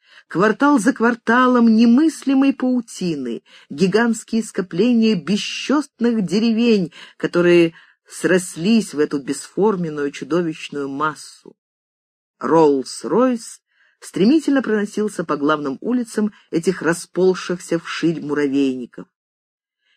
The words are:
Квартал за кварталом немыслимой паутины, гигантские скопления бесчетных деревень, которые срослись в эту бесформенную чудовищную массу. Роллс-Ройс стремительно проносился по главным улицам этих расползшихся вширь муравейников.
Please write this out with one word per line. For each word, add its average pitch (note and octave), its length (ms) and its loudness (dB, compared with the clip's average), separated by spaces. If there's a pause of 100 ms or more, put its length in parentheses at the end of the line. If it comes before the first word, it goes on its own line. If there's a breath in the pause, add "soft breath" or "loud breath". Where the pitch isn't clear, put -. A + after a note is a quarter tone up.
(280 soft breath)
Квартал A3+ 500 2
за A3 160 2
кварталом A#3 840 2
немыслимой C4+ 800 4
паутины, F3 880 -4 (300 soft breath)
гигантские A3 720 0
скопления A3 720 0
бесчетных A3 1080 -2
деревень, G#3+ 680 0 (240 loud breath)
которые F3 560 2 (340 soft breath)
срослись F#3 840 0
в C#3 60 -2
эту D3 180 0
бесформенную D3+ 920 -4
чудовищную D#3 800 -6
массу. - 680 -8 (880)
Роллс-Ройс D3+ 1160 0 (380)
стремительно C4+ 640 0
проносился G#3 640 -4
по D3+ 140 -6
главным C#3+ 420 -2
улицам A3+ 540 -4 (180 soft breath)
этих F3 300 -2
расползшихся F3 1000 -2
вширь D#3+ 420 -4
муравейников. C#3 840 -2 (880)